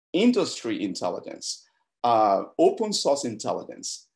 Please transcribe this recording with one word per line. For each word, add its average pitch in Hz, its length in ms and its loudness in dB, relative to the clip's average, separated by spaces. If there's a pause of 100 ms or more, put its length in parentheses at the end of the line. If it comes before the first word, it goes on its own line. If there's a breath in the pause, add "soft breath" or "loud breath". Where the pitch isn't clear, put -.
(120)
industry 170 720 0
intelligence, - 840 -8 (380 soft breath)
uh, 107 380 4 (160)
open 196 340 2
source 143 320 0
intelligence, - 920 -8